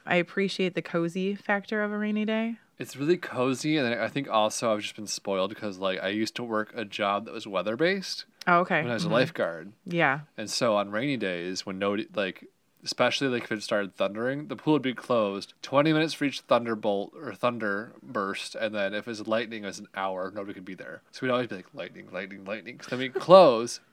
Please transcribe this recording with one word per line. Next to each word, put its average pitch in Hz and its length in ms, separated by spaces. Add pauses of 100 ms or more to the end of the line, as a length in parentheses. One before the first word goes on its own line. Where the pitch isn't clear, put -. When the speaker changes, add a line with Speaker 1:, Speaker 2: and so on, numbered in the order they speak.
Speaker 1:
I - 100
appreciate 185 600
the 170 60
cozy 180 520
factor 202 480
of 208 80
a 208 80
rainy 214 260
day. 220 340 (200)
Speaker 2:
It's - 180
really 147 200
cozy, 131 600
and 123 160
I 110 140
think 135 240
also 107 420
I've 104 100
just - 120
been 104 140
spoiled 98 480
'cause, 101 220
like, 95 220
I 95 100
used 107 260
to 123 80
work 107 320
a 113 80
job 101 400
that 78 100
was 110 100
weather-based 117 800 (220)
Speaker 1:
Oh, 175 140
okay. 175 220
Speaker 2:
when 123 100
I - 20
was 107 80
Speaker 1:
Mm-hmm. 110 100
Speaker 2:
a 110 40
lifeguard. 98 560 (120)
Speaker 1:
Yeah. 156 360 (160)
Speaker 2:
And 107 120
so 113 280
on 101 160
rainy 131 240
days, 92 500
when 95 140
no, 101 160 (180)
like, 95 300 (400)
especially, 123 420
like, 120 160
if - 80
it 107 140
started 101 320
thundering, 117 500
the 131 80
pool 156 200
would 143 80
be 123 120
closed, 104 680
twenty 147 320
minutes 156 220
for - 120
each 131 160
thunderbolt 110 800
or 131 140
thunder 110 680
burst, 101 540
and 110 180
then 101 220
if 104 140
it - 20
was 107 160
lightning, 110 380
it - 20
was 95 140
an 104 160
hour. 95 360
Nobody 101 220
could 92 100
be 92 120
there. - 340
So - 160
we'd 127 60
always 123 160
be 104 80
like, - 180
"Lightning, 92 380
lightning, 98 320
lightning." 107 360
So - 100
then 127 100
we'd 131 140
close 131 640 (120)